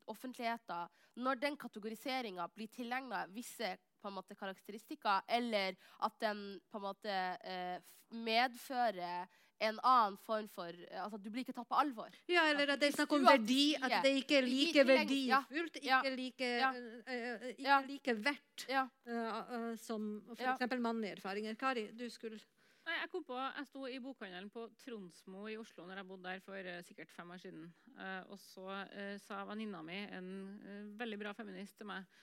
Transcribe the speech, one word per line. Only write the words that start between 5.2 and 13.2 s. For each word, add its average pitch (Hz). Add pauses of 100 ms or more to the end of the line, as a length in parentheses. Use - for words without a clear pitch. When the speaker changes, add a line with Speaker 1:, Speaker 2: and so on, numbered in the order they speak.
Speaker 1:
eller 214 (260)
at 214
den, 202 (100)
på 226
en 202
måte, 190
eh, 180
f-, - (280)
medfører 226 (340)
en 220
annen 226
form 214
for, 175
eh, 175
altså, 208
du 196
blir 247
ikke 254
tatt 240
på -
alvor. 220 (160)
Speaker 2:
Ja, 349
eller 285
at 262
det 285
er 285
Speaker 1:
Hvis 294
Speaker 2:
snakk 294
om 285